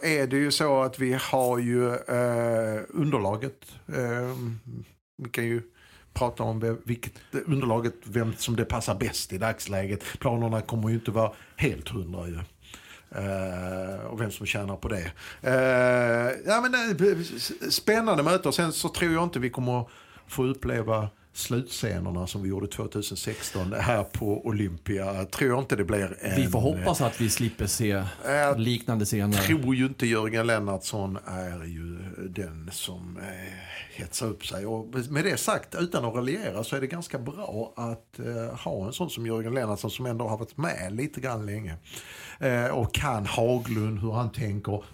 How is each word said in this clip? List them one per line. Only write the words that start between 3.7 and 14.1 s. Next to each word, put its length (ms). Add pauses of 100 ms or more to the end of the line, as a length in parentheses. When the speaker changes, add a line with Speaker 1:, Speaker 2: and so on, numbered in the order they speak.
Speaker 1:
Eh, 500 (840)
vi 80
kan 140
ju 180 (520)
prata 280
om 180
vem, 240
vilket 280 (340)
underlaget, 480 (100)
vem 320
som 200
det 80
passar 300
bäst 380
i 60
dagsläget. 640 (160)
Planerna 420
kommer 280
ju 60
inte 160
vara 220 (240)
helt 320
hundra 400
ju. 100 (720)
Eh, 960
och 140